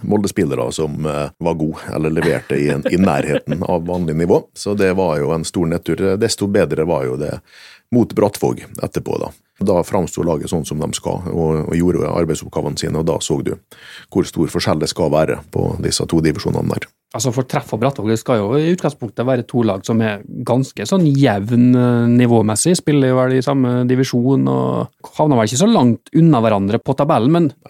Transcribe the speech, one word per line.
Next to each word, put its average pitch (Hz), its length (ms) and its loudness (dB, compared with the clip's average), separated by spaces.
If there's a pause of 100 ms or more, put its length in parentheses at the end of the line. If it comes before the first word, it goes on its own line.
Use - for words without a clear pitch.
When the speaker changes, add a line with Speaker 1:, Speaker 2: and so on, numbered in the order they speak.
Speaker 1:
Molde-spillere 90 680 0
som, 76 340 -4
eh, 73 240 -4 (100)
var 82 160 -2
gode 78 240 -4 (120)
eller 78 200 -2
leverte 78 440 -2
i, 73 140 0
en, 71 220 -4
i - 60 2
nærheten 76 720 0
av 87 180 -2
vanlig 87 300 -2
nivå. 95 380 2
Så 104 240 -6
det 95 180 2
var 87 220 0
jo 73 140 -2
en 82 120 -2
stor 87 220 -2
nedtur. 85 520 -2
Desto 107 300 0
bedre 78 380 0
var 76 200 0
jo 64 120 -4
det 73 220 -6 (520)
mot 120 220 4
Brattvåg 95 480 0 (220)
etterpå, - 360 -6
da. - 120 -6 (280)
Da 95 220 2
framsto 90 420 -2
laget 78 260 -2
sånn 82 180 -4
som 76 100 -6
de 78 160 -4
skal, 87 300 -6 (100)
og, 80 360 -2
og 82 40 -2
gjorde 85 320 2
arbeidsoppgavene 80 720 -4
sine, 80 200 -4
og 80 100 -2
da 78 100 0
så - 260 -2
du - 120 -4 (560)
hvor 95 120 0
stor 82 220 -2
forskjell 87 340 -2
det 76 100 -2
skal 80 200 -2
være 78 300 2 (100)
på 85 320 -2
disse - 240 -2
to 85 160 0
divisjonene - 480 -2
der. - 160 -4 (300)
Speaker 2:
Altså, 123 180 -2
for 131 100 -2
Treff - 300 -6
og 113 60 -6
Brattvåg, 117 300 -2
det 113 100 0
skal 123 180 0
jo 104 220 0
i 170 160 2
utgangspunktet 127 500 -6
være 123 220 0
to 120 160 0
lag 101 200 0
som 110 180 0
er 107 200 -2 (220)
ganske 127 420 -2
sånn 185 220 2
jevn, 123 680 4
eh, 120 320 2 (140)
nivåmessig, 120 580 2
spiller 139 320 2
jo 127 60 2
vel 127 180 2
i 131 80 2
samme 123 460 0
divisjon, 131 600 2
og 127 420 -2 (280)
havner 151 200 4
vel 110 100 2
ikke 127 160 0
så 233 100 4
langt 123 400 2
unna 160 280 6
hverandre 101 360 2
på 135 180 -2
tabellen, 143 360 2
men 170 180 2 (200)